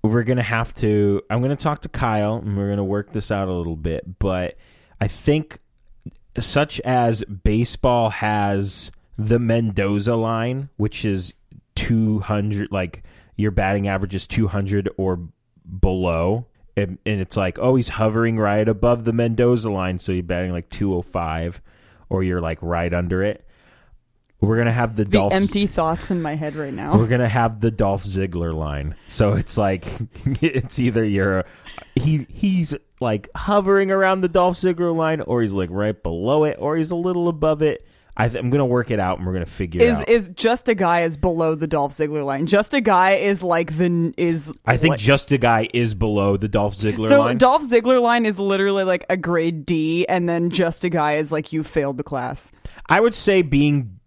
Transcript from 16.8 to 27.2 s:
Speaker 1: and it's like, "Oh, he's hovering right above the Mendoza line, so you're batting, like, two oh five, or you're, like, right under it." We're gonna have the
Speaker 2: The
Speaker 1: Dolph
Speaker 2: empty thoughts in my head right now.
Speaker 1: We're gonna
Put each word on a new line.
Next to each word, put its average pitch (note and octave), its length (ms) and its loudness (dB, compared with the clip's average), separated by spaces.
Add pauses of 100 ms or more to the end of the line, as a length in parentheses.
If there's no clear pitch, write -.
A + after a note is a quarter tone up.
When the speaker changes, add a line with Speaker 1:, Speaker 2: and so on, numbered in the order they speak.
Speaker 1:
and G#2 140 -2
it's - 160 -4
like, F#2 220 -2
"Oh, C3 180 2
he's A#2+ 120 0
hovering A2 500 0
right G#2+ 300 2
above A#2 360 2
the A2+ 80 0
Mendoza A#2 580 2
line, F#2 280 -2
so - 140 -6
you're F2+ 100 -2
batting, F2+ 300 -4
like, F2 160 -8
two G2 260 -2
oh F2 80 -2
five, E2+ 580 -6 (500)
or F#2+ 120 0
you're, F2+ 180 0
like, E2 220 -4
right E2+ 300 -2
under F2+ 300 0
it." G#2 200 -2 (960)
We're A2 200 2
gonna A#2 140 2
have A#2 240 -2
the G#2+ 80 0
Speaker 2:
The G2 80 -4
Speaker 1:
Dolph G2+ 200 2
Speaker 2:
empty G3+ 340 0
thoughts E3 440 -2
in F3+ 100 -2
my D#3 140 -6
head D3+ 220 -6
right C#3+ 160 -8
now. D3+ 260 0
Speaker 1:
We're A2+ 80 4
gonna A#2+ 220 2